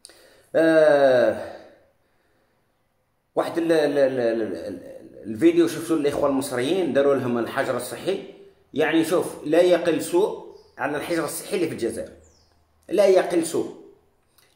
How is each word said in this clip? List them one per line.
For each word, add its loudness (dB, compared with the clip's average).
آه، 4
واحد -4
ال-، 0
ال-، 2
ال-، 2
ال-، -2
ال-، -12
الفيديو 2
شفتوا -4
الاخوه 2
المصريين -2
داروا 4
لهم -2
الحجر -4
الصحي، -8
يعني 2
شوف، -2
لا 2
يقل 2
سوء -2
على -4
الحجر -4
الصحي -8
اللي -2
في -6
الجزائر، -8
لا 2
يقل 2
سوء. -6